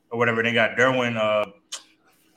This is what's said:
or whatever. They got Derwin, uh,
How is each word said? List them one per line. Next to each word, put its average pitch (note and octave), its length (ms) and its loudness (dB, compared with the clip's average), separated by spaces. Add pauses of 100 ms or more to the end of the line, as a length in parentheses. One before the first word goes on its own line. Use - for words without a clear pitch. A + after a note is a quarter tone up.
(120)
or A#2 80 -4
whatever. A#2 240 2
They A#2 100 0
got A2+ 240 0
Derwin, B2 400 2
uh, G#2+ 280 0 (920)